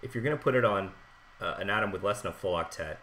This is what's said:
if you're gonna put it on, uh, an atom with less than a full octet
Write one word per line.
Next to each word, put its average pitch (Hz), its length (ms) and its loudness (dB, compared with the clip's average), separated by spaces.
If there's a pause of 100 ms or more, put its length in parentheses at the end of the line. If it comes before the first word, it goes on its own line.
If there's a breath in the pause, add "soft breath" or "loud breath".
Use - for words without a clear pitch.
if 117 120 -10
you're 117 100 -2
gonna 147 120 2
put 135 180 2
it 123 100 6
on, 98 280 2 (480)
uh, 82 180 -2
an 98 120 -2
atom 104 220 2
with 92 100 -4
less 101 200 0
than 92 80 -2
a 82 40 -10
full 90 200 0
octet 80 480 -4